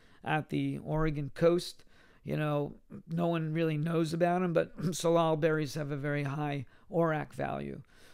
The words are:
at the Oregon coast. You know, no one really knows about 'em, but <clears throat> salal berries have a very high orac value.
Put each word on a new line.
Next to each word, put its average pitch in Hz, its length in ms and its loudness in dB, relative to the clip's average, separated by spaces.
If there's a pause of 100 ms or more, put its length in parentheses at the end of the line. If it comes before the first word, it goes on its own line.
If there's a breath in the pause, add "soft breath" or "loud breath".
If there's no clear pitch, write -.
(240 soft breath)
at 151 240 -2
the 139 300 -2
Oregon 151 560 -2
coast. 170 500 2 (400 soft breath)
You 147 120 -2
know, 147 400 -2 (320)
no 170 200 0
one 160 240 0
really 160 240 0
knows 165 360 0
about 175 300 2
'em, 180 100 0
but 160 200 2 (120)
<clears throat> 165 100 2
salal 165 420 4
berries 156 380 0
have 147 160 -4
a 147 60 -4
very 143 280 -2
high 143 420 -4 (240 soft breath)
orac 156 420 0
value. 139 500 -4 (320 soft breath)